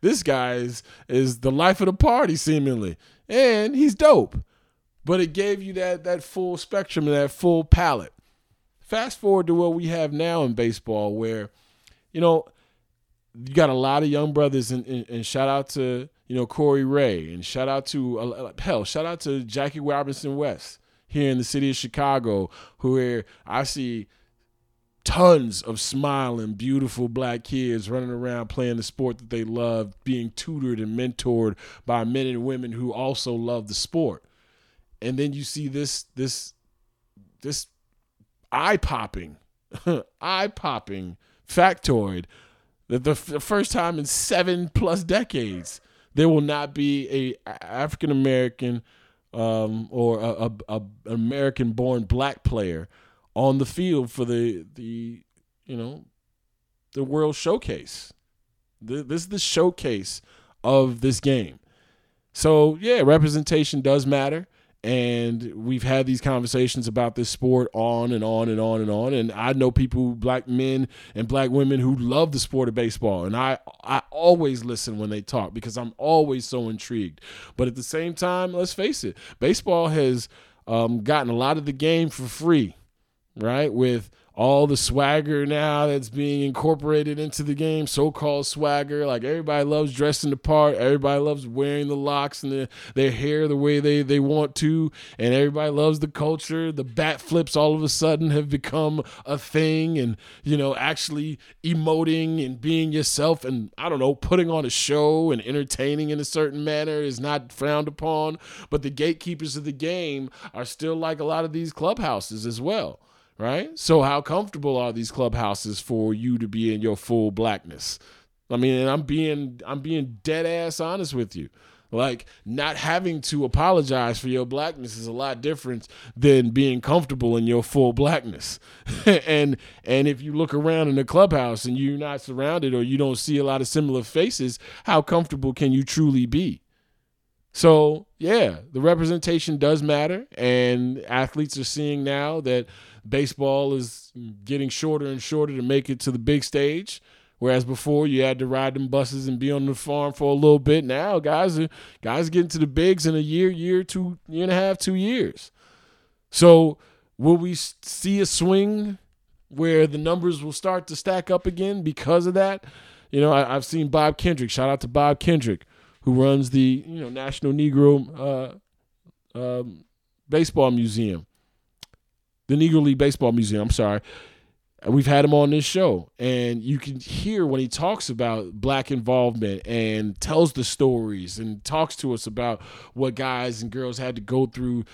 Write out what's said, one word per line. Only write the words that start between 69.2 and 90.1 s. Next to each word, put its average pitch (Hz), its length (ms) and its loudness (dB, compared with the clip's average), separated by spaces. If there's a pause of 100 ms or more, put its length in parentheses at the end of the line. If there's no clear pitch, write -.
I 110 220 -2
know 131 180 4
people, 127 420 2
black 123 340 -2
men 131 400 0 (280)
and 110 120 -4
black 135 220 0
women, 135 300 2
who 131 160 2
love 135 360 0
the 139 80 -2
sport 127 300 -2
of 110 60 -6
baseball. 110 500 -2
And 101 100 -4
I, 131 220 0 (260)
I 131 280 -2
always 156 520 4
listen 117 360 -8
when 107 100 -4
they 107 120 -6
talk 101 320 -6
because 113 240 -10
I'm 117 200 -10
always 147 480 2
so 120 240 -4
intrigued. 104 520 -6 (360)
But 127 100 0
at 120 80 -6
the 127 80 -10
same 165 300 -6
time, 180 400 -2
let's 180 200 -2
face 220 300 -4
it, 92 140 -8 (220)
baseball 170 500 2
has, 131 400 0 (380)
um, 113 360 0
gotten 131 280 0
a 117 40 0
lot 135 220 0
of 147 80 -6
the 143 80 -4
game 160 360 0
for - 140 -10
free, 139 520 2 (600)
right? 123 380 -2
With 120 380 0 (260)
all 139 300 4
the 139 100 2
swagger 143 720 0
now 147 400 0
that's 139 220 -2
being 143 340 -2
incorporated 147 720 0
into 151 240 -6
the 147 140 -4
game, 156 320 -2
so-called 143 580 0
swagger. 147 640 -2
Like, 123 160 -2
everybody 151 400 0
loves 151 280 2
dressing 147 380 0